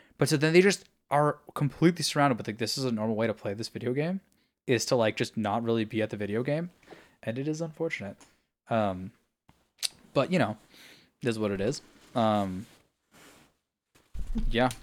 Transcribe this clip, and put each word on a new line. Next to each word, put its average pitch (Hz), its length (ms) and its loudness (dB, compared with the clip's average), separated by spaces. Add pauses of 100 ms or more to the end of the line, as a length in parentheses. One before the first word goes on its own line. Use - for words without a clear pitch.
(180)
But 135 100 2
so 156 80 4
then 156 160 2
they 175 100 8
just 196 220 2 (260)
are 147 280 2 (160)
completely 160 480 2
surrounded 139 360 2
with, - 80 -12
like, 107 120 -6
this - 180 -4
is 135 80 -4
a 127 80 -2
normal 110 240 0
way 113 100 2
to 107 80 0
play 101 200 -6
this 113 140 -8
video 123 240 -4
game, 165 280 -2 (460)
is 123 200 2
to, 135 100 2
like, 110 200 2
just - 200 -2
not 107 260 0
really 113 220 0
be 107 180 -2
at 110 80 -2
the 113 60 -6
video 104 260 -2
game. 156 280 -4 (520)
And 117 160 -6
it 139 100 -4
is 156 120 -4
unfortunate. 160 560 -6 (520)
Um, 98 440 -2 (1000)
but, 143 200 2
you 180 60 4
know, 107 180 0 (680)
it 127 60 -2
is 110 100 0
what 107 140 0
it 95 80 -2
is. 117 220 -2 (320)
Um, 104 520 0 (1800)
yeah, 120 200 4 (120)